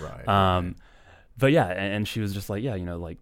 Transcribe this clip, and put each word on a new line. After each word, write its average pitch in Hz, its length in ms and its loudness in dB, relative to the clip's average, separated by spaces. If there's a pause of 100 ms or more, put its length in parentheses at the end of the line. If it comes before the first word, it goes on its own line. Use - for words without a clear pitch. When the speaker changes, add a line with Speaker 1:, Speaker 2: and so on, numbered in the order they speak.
Speaker 1:
Right, - 280 -14
Speaker 2:
Um, 92 380 4
Speaker 1:
right. 90 100 -8 (600)
Speaker 2:
but 135 160 4
yeah, 147 160 4
and, 98 260 -2
and 104 140 -2
she 113 120 -6
was 101 140 -2
just 98 160 -8
like, 104 120 -6
"Yeah, 127 120 -4
you 90 100 -6
know, 87 140 -8
like, 82 240 -10